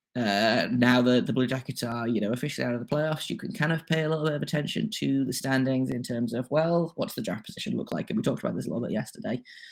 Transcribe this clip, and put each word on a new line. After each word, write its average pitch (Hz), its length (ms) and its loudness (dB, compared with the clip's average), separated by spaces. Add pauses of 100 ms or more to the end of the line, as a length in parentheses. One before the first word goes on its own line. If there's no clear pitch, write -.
(140)
uh, 110 560 2
now 123 300 6
that 123 260 4
the 127 60 -2
Blue 127 140 2
Jackets 127 360 -4
are, 117 240 -4
you 113 140 0
know, 104 120 0
officially 131 340 -2
out 123 80 0
of 120 60 -4
the - 140 -4
playoffs, 151 360 -2
you - 80 -4
can - 160 -8
kind 156 180 0
of 160 140 -4
pay 160 160 0
a 156 80 0
little 156 160 0
bit 151 80 2
of 147 80 -2
attention 147 540 -2
to 139 280 0
the 123 80 -2
standings 131 560 2
in 127 140 -2
terms 120 320 -2
of, 123 160 -2
well, 165 460 2
what's - 180 -4
the - 80 -6
draft - 240 -4
position - 320 -6
look - 140 -4
like? - 180 -4
And - 80 0
we - 40 0
talked - 200 0
about - 140 -2
this - 100 -4
a - 20 -6
little 117 180 -4
bit - 60 -4
yesterday, 107 480 -4 (320)